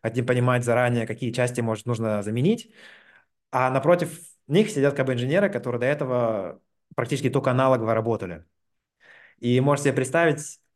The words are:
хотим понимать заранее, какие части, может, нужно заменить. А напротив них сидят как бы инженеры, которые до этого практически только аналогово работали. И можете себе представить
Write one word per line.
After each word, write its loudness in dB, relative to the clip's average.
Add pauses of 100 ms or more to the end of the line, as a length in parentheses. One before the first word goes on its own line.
хотим -2
понимать 2
заранее, 2
какие -6
части, -2
может, -4
нужно -2
заменить. -2 (800)
А 0
напротив 2 (280)
них 2
сидят 2
как 0
бы 0
инженеры, 0
которые -4
до 0
этого -2 (320)
практически -2
только 2
аналогово 2
работали. -4 (960)
И 2
можете 2
себе -2
представить 0 (160)